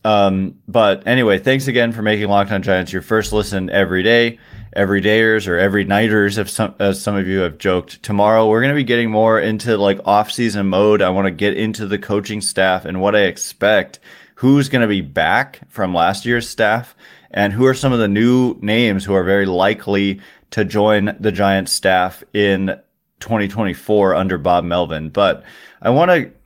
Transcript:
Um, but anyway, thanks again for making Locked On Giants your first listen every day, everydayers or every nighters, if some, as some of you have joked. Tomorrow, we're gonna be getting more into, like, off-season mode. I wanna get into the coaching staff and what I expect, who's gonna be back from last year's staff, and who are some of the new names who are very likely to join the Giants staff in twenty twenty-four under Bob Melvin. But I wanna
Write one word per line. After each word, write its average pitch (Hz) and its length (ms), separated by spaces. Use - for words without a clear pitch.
Um, 98 540
but 101 360
anyway, 117 320
thanks 131 300
again 117 240
for 113 100
making 107 280
Locked 101 220
On 98 100
Giants 92 320
your 92 80
first 110 320
listen 101 360
every 92 340
day, 117 360
everydayers 101 760
or 87 80
every 98 260
nighters, 101 540
if 101 120
some, 101 300
as 98 220
some 104 160
of 92 100
you 95 120
have 85 180
joked. 90 460
Tomorrow, 107 440
we're 110 140
gonna 135 120
be 143 120
getting 117 260
more 110 260
into, 110 380
like, 98 300
off-season 104 600
mode. 101 340
I 92 80
wanna 95 220
get 95 260
into 110 300
the 101 100
coaching 104 420
staff 95 460
and 92 160
what 104 160
I 104 60
expect, 98 760
who's 135 340
gonna 123 180
be 101 140
back 87 680
from 95 260
last 87 320
year's 120 220
staff, 113 480
and 101 200
who 117 140
are 131 80
some 135 180
of 120 80
the 107 80
new 120 540
names 104 420
who 98 100
are 95 120
very 98 220
likely 98 760
to 107 120
join 104 560
the 104 140
Giants 98 400
staff 92 500
in 98 460
twenty 107 300
twenty-four 98 680
under 92 220
Bob 87 260
Melvin. 80 460
But 95 340
I - 80
wanna 160 380